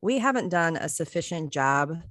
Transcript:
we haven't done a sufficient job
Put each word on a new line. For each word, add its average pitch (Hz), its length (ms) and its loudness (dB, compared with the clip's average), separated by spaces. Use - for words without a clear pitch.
we 240 160 2
haven't 247 320 2
done 165 260 2
a 151 140 -4
sufficient 160 640 -4
job 143 460 2